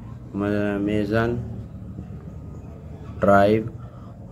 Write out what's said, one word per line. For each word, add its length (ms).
म-, 460
मेजन 520
ड्राइव, 500